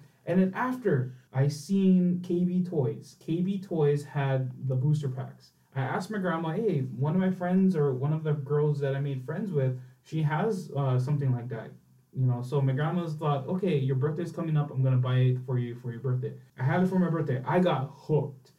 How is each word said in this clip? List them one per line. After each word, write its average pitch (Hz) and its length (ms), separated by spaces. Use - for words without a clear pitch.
And 175 140
then 190 140
after, 214 600
I 139 140
seen 185 760
K 180 220
B 180 180
Toys. - 560
K 165 220
B 196 180
Toys 147 440
had 135 480
the 131 80
booster 143 340
packs. 127 420
I 135 60
asked 160 300
my 208 80
grandma, 165 320
"Hey, 180 300
one 156 180
of 185 60
my 185 100
friends 185 440
or 143 180
one 139 200
of 160 100
the 156 100
girls 147 480
that 139 140
I 139 40
made 135 260
friends 190 260
with, 131 280
she 156 180
has, 185 540
uh, 131 240
something 139 340
like 117 160
that." - 220
You 127 120
know, 123 160
so 143 180
my 135 120
grandma's 156 420
thought, 147 320
"Okay, 185 320
your 131 160
birthday's 160 360
coming 160 240
up. 143 140
I'm 131 140
gonna 131 140
buy 123 200
it 127 300
for 127 100
you 117 180
for 120 160
your 117 100
birthday." 127 320
I 127 40
had 175 200
it 180 40
for 185 120
my 165 100
birthday. 143 340
I 165 160
got 165 360
hooked. - 640